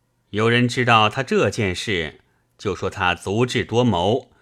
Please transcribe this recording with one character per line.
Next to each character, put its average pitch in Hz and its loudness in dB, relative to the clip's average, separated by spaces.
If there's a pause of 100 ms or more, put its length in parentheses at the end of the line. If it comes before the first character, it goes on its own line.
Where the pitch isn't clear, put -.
(300)
有 107 0
人 120 4
知 123 -2
道 110 4
他 135 -4
这 165 0
件 98 -2
事， 85 -6 (360)
就 95 -4
说 95 -6
他 90 0
足 104 -2
智 123 -2
多 117 0
谋， 104 0